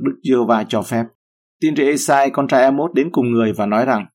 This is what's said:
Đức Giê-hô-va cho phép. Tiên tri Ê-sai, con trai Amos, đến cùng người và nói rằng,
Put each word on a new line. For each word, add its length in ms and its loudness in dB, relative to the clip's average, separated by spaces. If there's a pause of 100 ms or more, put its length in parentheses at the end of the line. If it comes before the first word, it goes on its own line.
Đức 200 -4
Giê-hô-va 460 0
cho 140 -2
phép. 220 -4 (560)
Tiên 160 0
tri 60 0
Ê-sai, 480 2
con 180 -4
trai 140 4
Amos, 320 0
đến 180 0
cùng 180 0
người 220 2
và 140 -2
nói 180 0
rằng, 300 -2